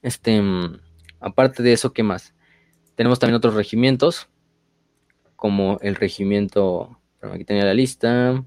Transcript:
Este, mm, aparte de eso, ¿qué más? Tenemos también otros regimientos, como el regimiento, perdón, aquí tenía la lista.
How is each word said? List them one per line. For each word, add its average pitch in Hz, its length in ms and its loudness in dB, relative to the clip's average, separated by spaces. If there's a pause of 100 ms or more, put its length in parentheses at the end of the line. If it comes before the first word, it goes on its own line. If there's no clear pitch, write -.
Este, 113 380 0
mm, 90 380 -2 (420)
aparte 131 420 0
de 120 100 4
eso, 123 200 0
¿qué 117 100 -4
más? 101 320 -4 (600)
Tenemos 120 240 2
también 120 180 2
otros 113 180 2
regimientos, 127 720 0 (1040)
como 101 460 -2
el 101 160 -2
regimiento, 98 1000 -2 (200)
perdón, 101 180 -14
aquí 90 80 -12
tenía 101 200 0
la 98 80 2
lista. 123 760 0